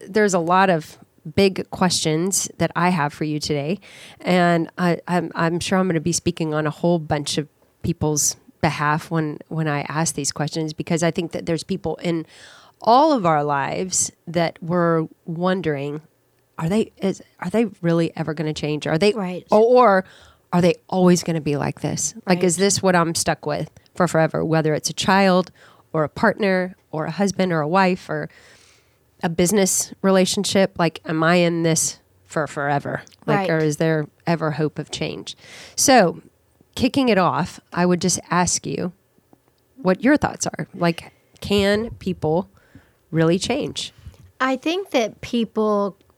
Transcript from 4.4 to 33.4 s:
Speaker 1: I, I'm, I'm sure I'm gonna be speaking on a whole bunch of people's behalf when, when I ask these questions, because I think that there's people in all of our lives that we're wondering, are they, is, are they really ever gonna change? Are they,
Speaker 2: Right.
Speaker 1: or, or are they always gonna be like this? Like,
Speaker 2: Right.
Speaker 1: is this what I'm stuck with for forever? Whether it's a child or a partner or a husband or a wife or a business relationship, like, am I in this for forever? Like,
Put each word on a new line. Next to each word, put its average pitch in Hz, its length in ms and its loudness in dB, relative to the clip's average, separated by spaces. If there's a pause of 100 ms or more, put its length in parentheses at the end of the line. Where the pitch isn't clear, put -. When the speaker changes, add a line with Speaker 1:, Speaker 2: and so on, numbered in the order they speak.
Speaker 1:
I, 175 300 0
I'm, 175 280 -2
I'm 170 260 0
sure 196 160 0
I'm 185 100 2
gonna 165 140 0
be 170 100 -2
speaking 160 420 -2
on 151 140 -2
a - 20 0
whole 175 300 0
bunch 151 380 -4
of 151 100 -4 (340)
people's 151 540 -2 (240)
behalf 151 500 -2
when, 156 280 -4 (100)
when 156 220 -4
I 143 140 -2
ask 160 320 -4
these 143 180 -4
questions, 156 400 -4
because 160 280 -4
I 170 100 2
think 165 200 -6
that - 140 -8
there's 160 180 -2
people 170 400 -6
in 170 220 -2 (560)
all 277 320 6
of 214 120 0
our 156 160 4
lives 147 680 -2 (160)
that 170 340 -2
we're 170 460 0 (160)
wondering, 156 760 -4 (560)
are 160 100 -4
they, 214 300 0
is, - 260 -4 (160)
are 180 100 -6
they 226 180 0 (140)
really 170 360 0
ever 160 160 -6
gonna 156 200 -4
change? 151 320 -4
Are 160 120 0
they, 208 160 4
Speaker 2:
Right. 180 360 -8
Speaker 1:
or, 214 120 6
or 233 440 6 (460)
are 175 100 2
they 175 140 4 (140)
always 180 340 4
gonna 165 160 -4
be 147 160 -2
like 143 240 -4
this? - 340 -4 (140)
Like, 180 120 2
Speaker 2:
Right. 185 40 0
Speaker 1:
is 170 140 2
this 196 260 0
what 185 140 2
I'm 165 180 0
stuck - 300 -4
with 151 260 -6 (240)
for 175 140 0
forever? 160 340 0
Whether 156 300 0
it's - 160 -4
a 165 40 -8
child 190 580 2 (420)
or 156 100 0
a 139 60 -2
partner 190 680 0 (160)
or 156 140 -6
a 160 60 -6
husband 185 420 -2
or 160 80 0
a 147 60 -4
wife 185 420 0
or 156 180 -6 (1000)
a 180 40 -2
business 185 720 0
relationship, 190 760 2
like, 165 280 -2
am 160 180 -2
I 170 120 4
in 170 280 2
this 160 340 0 (280)
for 156 200 -4
forever? 143 580 -4 (220)
Like, 190 220 0